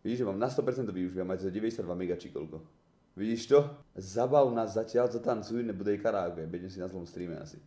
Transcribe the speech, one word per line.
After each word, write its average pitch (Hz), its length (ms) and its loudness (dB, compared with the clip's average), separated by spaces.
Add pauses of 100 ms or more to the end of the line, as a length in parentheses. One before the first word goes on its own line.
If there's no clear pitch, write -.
Vidíš, 120 240 0
že 104 80 0
mám 98 80 -2
na 123 80 2
sto 135 160 0
percent 123 240 -2
to 92 80 -4
využívam, 92 320 -2
aj 92 160 -2
za 92 80 -2
deväťdesiatdva 101 480 -4
mega 87 160 0
či - 160 -12
koľko. 80 320 -8 (480)
Vidíš 113 400 0
to? 143 80 12 (320)
Zabav 123 640 4
nás 110 160 0
zatiaľ, 117 400 2
zatancuj, 117 480 -2
nebude 104 400 0
karaoke, 87 480 -2
budem 90 240 -8
si 98 80 -10
na 92 80 -4
zlom 92 160 -8
streame 85 320 -8
asi. - 300 -14